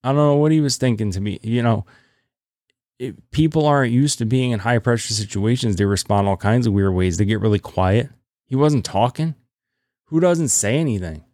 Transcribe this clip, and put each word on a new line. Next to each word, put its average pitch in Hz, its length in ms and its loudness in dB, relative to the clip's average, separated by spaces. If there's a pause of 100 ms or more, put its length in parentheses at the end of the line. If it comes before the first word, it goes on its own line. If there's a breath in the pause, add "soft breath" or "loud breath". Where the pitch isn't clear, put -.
I 139 60 -4
don't 139 80 0
know 147 200 4
what 151 160 2
he 156 80 4
was 139 160 0
thinking 113 340 -2
to 92 100 -4
me. 101 220 -4
You 117 200 -2
know, 113 240 0 (1120 soft breath)
it, - 320 -12
people 156 360 2
aren't 139 260 2
used 143 260 2
to 120 60 -4
being 123 280 0
in 104 80 -2
high 117 180 0
pressure 117 340 -2
situations. 104 640 -2
They 101 80 2
respond 101 440 0
all 95 80 0
kinds 117 300 0
of 107 60 0
weird 98 220 2
ways. 90 240 0
They 104 60 2
get 104 160 -2
really 104 180 2
quiet. 98 500 0 (360)
He 131 120 -6
wasn't 143 280 2
talking. 131 500 -2 (720)
Who 160 140 -2
doesn't 170 280 2
say 110 300 0
anything? 90 560 -4